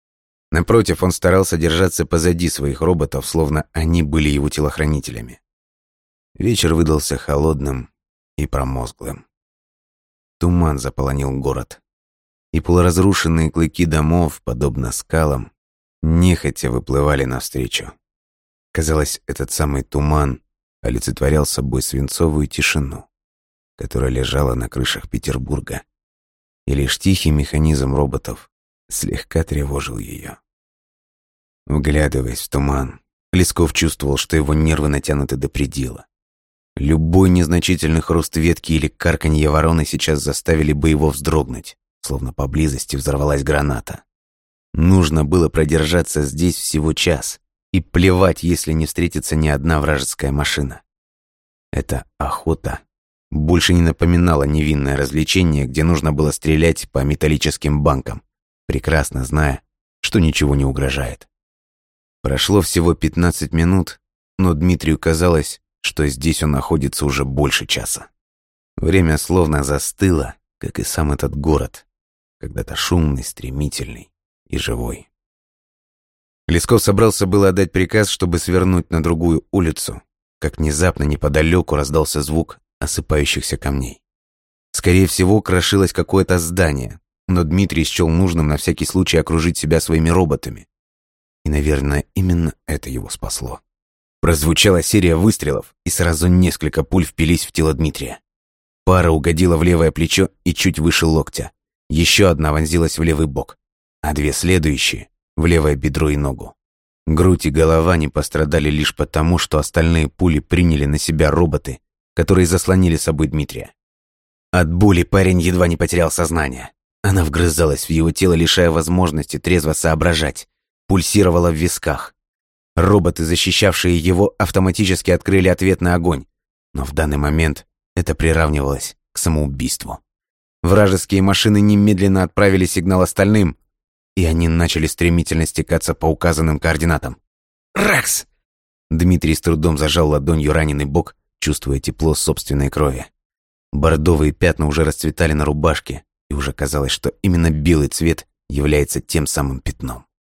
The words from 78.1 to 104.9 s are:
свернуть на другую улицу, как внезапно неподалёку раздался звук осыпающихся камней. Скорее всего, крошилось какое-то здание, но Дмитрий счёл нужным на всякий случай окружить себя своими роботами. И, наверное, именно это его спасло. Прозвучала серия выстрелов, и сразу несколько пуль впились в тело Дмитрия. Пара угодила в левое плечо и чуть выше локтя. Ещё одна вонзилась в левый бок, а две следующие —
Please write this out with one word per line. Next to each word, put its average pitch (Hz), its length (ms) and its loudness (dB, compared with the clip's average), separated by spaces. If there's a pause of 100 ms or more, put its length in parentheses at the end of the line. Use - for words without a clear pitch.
свернуть 90 520 0
на 82 120 0
другую 82 500 0
улицу, 82 500 -2 (380)
как - 180 -6
внезапно 76 460 0
неподалёку 76 720 0
раздался 73 440 -2
звук 76 380 -4 (220)
осыпающихся 73 760 -4
камней. 67 460 -6 (720)
Скорее 92 340 4
всего, 92 340 2
крошилось 92 520 0
какое-то 92 460 0
здание, 82 600 -2 (300)
но 87 160 2
Дмитрий 82 400 0
счёл - 240 0
нужным 82 400 2
на 76 80 0
всякий 80 280 -4
случай 82 340 0
окружить 80 380 0
себя 80 240 0
своими 80 280 2
роботами. 73 580 0 (800)
И, 76 60 -2
наверное, 73 540 0 (100)
именно 87 400 0 (120)
это 73 240 -6
его 60 180 -10
спасло. - 520 -10 (600)
Прозвучала 82 600 4
серия 90 320 4
выстрелов, 80 600 0 (100)
и 90 60 -6
сразу 85 360 0
несколько 87 560 2
пуль 90 220 0
впились 82 400 0
в - 80 -12
тело 78 200 2
Дмитрия. 71 480 -4 (640)
Пара 90 260 4
угодила 82 460 2
в 78 60 0
левое 82 300 4
плечо 85 360 0 (160)
и 85 100 0
чуть - 240 0
выше 82 280 2
локтя. 78 460 -2 (360)
Ещё 85 400 2
одна 76 240 0
вонзилась 80 460 0
в 78 40 -2
левый 80 240 2
бок, 67 320 -8 (420)
а 76 120 -4
две 73 200 -2
следующие — 78 760 0 (280)